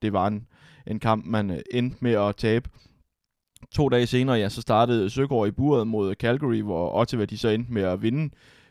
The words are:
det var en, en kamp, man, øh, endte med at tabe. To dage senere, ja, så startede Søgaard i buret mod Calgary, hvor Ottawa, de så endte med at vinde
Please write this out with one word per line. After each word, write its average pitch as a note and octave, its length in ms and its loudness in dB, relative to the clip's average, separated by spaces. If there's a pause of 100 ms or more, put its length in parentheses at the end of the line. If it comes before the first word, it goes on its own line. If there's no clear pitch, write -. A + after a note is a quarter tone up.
det G#2+ 100 -2
var F#2+ 140 2
en, G#2+ 200 -4 (400)
en G#2+ 140 -6
kamp, A2 260 0
man, G2+ 240 -2
øh, E2 80 -4 (140)
endte B2 280 -2
med A#2+ 120 0
at G#2 240 2
tabe. A2+ 320 0 (1040)
To D3 140 2
dage B2 180 4
senere, B2+ 300 2
ja, G2+ 120 0
så A2+ 120 -8
startede A2 500 2
Søgaard C3 380 0
i - 20 0
buret B2+ 360 2
mod G#2 280 -2
Calgary, A#2 480 0
hvor F2 380 -2
Ottawa, A2+ 240 0
de G#2 140 -6
så A#2 100 0
endte A#2+ 240 0
med G#2 100 0
at F#2+ 200 0
vinde C#3 320 -2 (360)